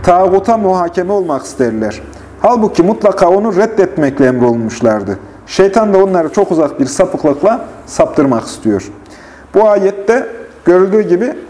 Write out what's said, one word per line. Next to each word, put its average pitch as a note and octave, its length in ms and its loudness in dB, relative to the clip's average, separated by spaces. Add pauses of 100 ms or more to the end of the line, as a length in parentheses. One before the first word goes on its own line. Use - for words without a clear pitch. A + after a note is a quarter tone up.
Tağuta F#3+ 540 2
muhakeme F#3 560 -2
olmak E3 320 -4
isterler. A2 560 -4 (400)
Halbuki G#3+ 420 0
mutlaka G3 460 2
onu G3+ 260 0
reddetmekle E3+ 680 0
emrolunmuşlardı. A2+ 960 0 (280)
Şeytan G3 460 2
da F#3+ 100 4
onları F3+ 260 0
çok G3+ 220 0
uzak D#3 280 -2
bir C3+ 60 2
sapıklıkla F3 800 0 (200)
saptırmak C3+ 580 0
istiyor. - 480 -4 (640)
Bu G#3+ 160 4
ayette G3 580 0 (380)
görüldüğü F#3+ 360 4
gibi G3 320 -2 (160)